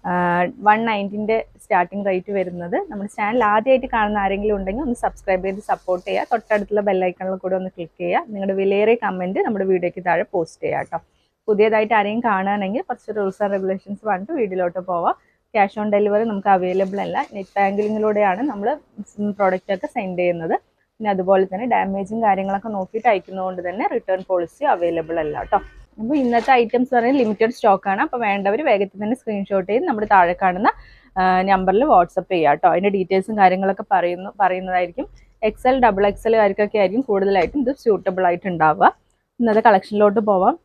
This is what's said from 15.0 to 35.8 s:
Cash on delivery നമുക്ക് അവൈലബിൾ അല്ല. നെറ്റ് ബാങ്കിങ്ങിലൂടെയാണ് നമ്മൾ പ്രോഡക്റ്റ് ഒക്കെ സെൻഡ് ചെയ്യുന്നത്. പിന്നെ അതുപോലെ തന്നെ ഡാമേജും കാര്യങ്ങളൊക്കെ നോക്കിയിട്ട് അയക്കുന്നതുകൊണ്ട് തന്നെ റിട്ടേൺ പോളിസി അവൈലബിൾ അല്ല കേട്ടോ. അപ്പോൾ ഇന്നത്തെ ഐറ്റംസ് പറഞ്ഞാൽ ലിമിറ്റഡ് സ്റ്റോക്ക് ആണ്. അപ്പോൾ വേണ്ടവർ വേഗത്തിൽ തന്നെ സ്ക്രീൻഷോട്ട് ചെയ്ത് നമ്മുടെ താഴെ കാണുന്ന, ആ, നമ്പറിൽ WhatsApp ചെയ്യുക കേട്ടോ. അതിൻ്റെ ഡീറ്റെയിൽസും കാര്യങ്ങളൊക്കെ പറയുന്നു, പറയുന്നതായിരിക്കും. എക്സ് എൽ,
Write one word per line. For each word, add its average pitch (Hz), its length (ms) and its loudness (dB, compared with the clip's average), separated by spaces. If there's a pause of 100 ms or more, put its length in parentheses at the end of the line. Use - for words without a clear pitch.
Cash 202 240 2
on 214 140 -2
delivery 208 360 2
നമുക്ക് 202 220 -2
അവൈലബിൾ 190 500 0
അല്ല. 180 140 -6 (180)
നെറ്റ് 196 220 -12
ബാങ്കിങ്ങിലൂടെയാണ് 208 920 0
നമ്മൾ 208 200 -4 (680)
പ്രോഡക്റ്റ് 190 380 0
ഒക്കെ 233 180 -6
സെൻഡ് 185 300 -6
ചെയ്യുന്നത്. 175 320 0 (400)
പിന്നെ 214 180 -6
അതുപോലെ 190 380 2
തന്നെ 202 220 -6
ഡാമേജും 196 520 -2
കാര്യങ്ങളൊക്കെ 196 520 -2
നോക്കിയിട്ട് 208 340 -6
അയക്കുന്നതുകൊണ്ട് 185 580 -4
തന്നെ 208 240 -6
റിട്ടേൺ 190 380 -4
പോളിസി 175 420 -2
അവൈലബിൾ 170 500 -2
അല്ല 147 220 -4
കേട്ടോ. 196 160 0 (400)
അപ്പോൾ 247 220 -2
ഇന്നത്തെ 233 300 2 (100)
ഐറ്റംസ് 254 340 0
പറഞ്ഞാൽ 240 260 2
ലിമിറ്റഡ് 220 360 0
സ്റ്റോക്ക് 208 340 2
ആണ്. 214 140 -2
അപ്പോൾ 254 200 -6
വേണ്ടവർ 202 440 0
വേഗത്തിൽ 196 340 0
തന്നെ 233 180 -4
സ്ക്രീൻഷോട്ട് 196 480 -4
ചെയ്ത് 277 200 0
നമ്മുടെ 214 260 -2
താഴെ 180 260 6
കാണുന്ന, 190 300 2 (460)
ആ, 185 40 0 (300)
നമ്പറിൽ 190 420 2
WhatsApp 180 400 2
ചെയ്യുക 151 220 4
കേട്ടോ. 185 180 0
അതിൻ്റെ 196 240 2
ഡീറ്റെയിൽസും 190 460 -2
കാര്യങ്ങളൊക്കെ 190 420 2 (100)
പറയുന്നു, 180 360 -2 (120)
പറയുന്നതായിരിക്കും. 185 640 -2 (420)
എക്സ് - 220 -6
എൽ, 269 60 2 (100)